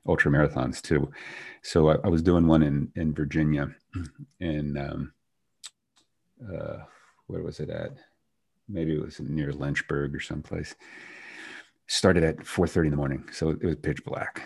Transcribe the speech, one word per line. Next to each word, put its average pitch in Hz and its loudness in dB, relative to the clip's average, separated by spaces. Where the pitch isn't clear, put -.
ultra 76 2
marathons 67 2
too. 71 0
So 78 6
I, 78 6
I - 0
was 82 4
doing 85 6
one 80 8
in, 71 0
in 80 -2
Virginia, 76 0
in, 73 -4
um, 71 -6
uh, - -8
where 87 -8
was 80 -10
it 78 -6
at? 82 -8
Maybe 82 -2
it 73 -2
was - -12
near 73 -4
Lynchburg 71 -2
or 78 -8
someplace. 80 -8
Started 87 6
at 80 0
four 87 2
thirty 82 2
in 73 2
the 71 0
morning, 69 -2
so 80 0
it 76 -2
was 85 0
pitch - -4
black - -8